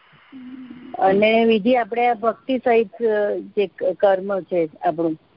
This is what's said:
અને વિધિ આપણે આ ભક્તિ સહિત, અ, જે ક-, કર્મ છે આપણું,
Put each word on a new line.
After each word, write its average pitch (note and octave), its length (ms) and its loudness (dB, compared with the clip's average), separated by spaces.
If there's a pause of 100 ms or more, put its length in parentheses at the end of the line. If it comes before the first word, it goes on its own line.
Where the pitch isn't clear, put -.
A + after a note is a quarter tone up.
(1000)
અને G#3+ 460 4
વિધિ A3+ 320 2
આપણે A#3 320 0
આ A#3+ 60 2
ભક્તિ A3+ 440 -4
સહિત, A#3 440 0
અ, G#3 340 0 (200)
જે G3+ 100 0
ક-, - 280 -4
કર્મ G3 460 0
છે E3 280 -2 (140)
આપણું, E3 360 -2 (180)